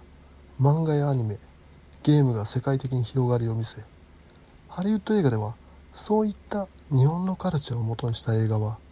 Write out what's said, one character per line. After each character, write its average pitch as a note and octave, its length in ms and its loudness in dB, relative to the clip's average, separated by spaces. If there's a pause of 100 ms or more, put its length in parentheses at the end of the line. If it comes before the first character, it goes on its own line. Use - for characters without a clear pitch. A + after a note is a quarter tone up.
(600)
漫 D3 220 4
画 D#3 100 0
や D3 160 2
ア C3+ 60 0
ニ B2 80 0
メ、 G#2 160 -6 (640)
ゲ D3 180 6
ー - 20 6
ム B2+ 100 2
が G#2+ 120 -2
世 B2 160 -4
界 C3+ 160 0
的 C3 160 -4
に B2 100 0
広 B2 260 0
が B2 100 2
り A#2 80 -2
を A2+ 80 -2
見 A2+ 100 -2
せ、 - 160 -12 (880)
ハ F3+ 140 -6
リ G3+ 80 0
ウ G#3+ 60 2
ッ G3 60 -2
ド G#3+ 120 0
映 G3 80 4
画 C3 80 4
で A2+ 60 0
は G#2+ 180 -4 (380)
そ - 260 0
う G#3+ 80 2
い G#3 40 -2
っ - 40 -10 (140)
た G3+ 180 -4 (240)
日 C3 140 4
本 E3+ 200 0
の F#3 100 -2
カ F#3 140 -4
ル D#3+ 100 -2
チ - 120 -8
ャ A#2 40 -4
ー A#2 40 -4
を - 20 -2
元 A2+ 260 -4
に A2+ 60 -2
し - 80 -6
た A2+ 140 -2
映 A2 120 2
画 G#2+ 120 0
は G#2+ 180 -4 (140)